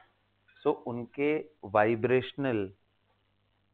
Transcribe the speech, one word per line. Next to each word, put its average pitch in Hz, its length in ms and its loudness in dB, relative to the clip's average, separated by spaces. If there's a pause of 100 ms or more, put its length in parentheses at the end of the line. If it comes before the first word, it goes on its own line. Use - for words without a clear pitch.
(680)
so 147 80 2
उनके 139 760 -4 (160)
vibrational 113 1080 0 (1000)